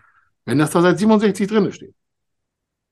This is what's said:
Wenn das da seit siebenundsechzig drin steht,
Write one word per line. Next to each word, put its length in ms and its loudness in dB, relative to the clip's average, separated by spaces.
Wenn 120 -4
das 140 0
da 100 0
seit 160 2
siebenundsechzig 500 0
drin 240 0
steht, 220 -20